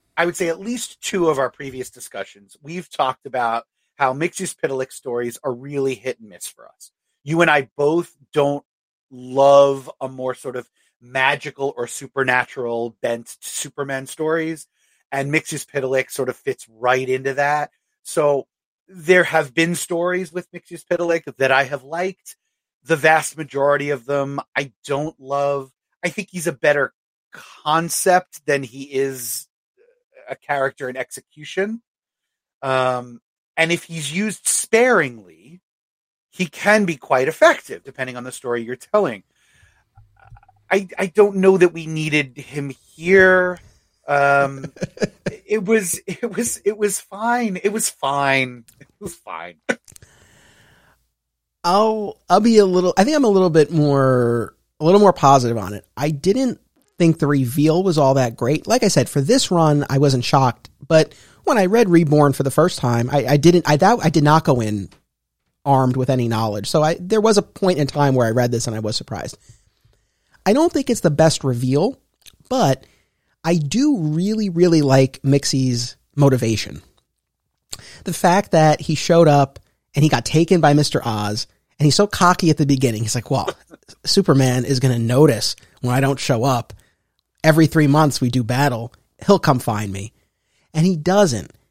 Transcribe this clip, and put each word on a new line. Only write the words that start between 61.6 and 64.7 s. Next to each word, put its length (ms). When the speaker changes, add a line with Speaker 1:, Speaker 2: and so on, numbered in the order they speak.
Speaker 2:
read 240
Reborn 420
for 120
the 60
first 280
time, 320
I, 160
I 100
didn't, 320
I, 80
that, 260
I 60
did 160
not 200
go 180
in 260